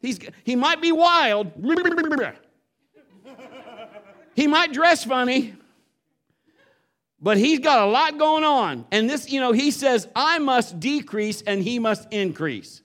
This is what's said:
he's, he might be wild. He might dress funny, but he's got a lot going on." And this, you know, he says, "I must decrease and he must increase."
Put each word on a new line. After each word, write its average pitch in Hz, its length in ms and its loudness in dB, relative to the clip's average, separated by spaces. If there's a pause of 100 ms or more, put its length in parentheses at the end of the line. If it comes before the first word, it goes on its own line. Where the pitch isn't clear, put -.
he's, 240 180 -6 (260)
he 247 120 -2
might 320 240 0
be 330 120 2
wild. 302 600 2 (2750)
He 294 120 2
might 311 260 2
dress 320 320 2
funny, 247 500 0 (1700)
but 202 160 2
he's 277 220 2
got 262 280 4
a 202 40 2
lot 302 260 0
going 311 280 2
on." 202 460 0
And 220 180 0
this, 277 220 -6
you 269 100 -2
know, 247 120 2
he 277 180 2
says, 247 460 0
"I 311 220 0
must 247 420 -2
decrease 214 640 -4
and 196 200 -2
he 240 160 -4
must 220 340 -4
increase." 156 720 -6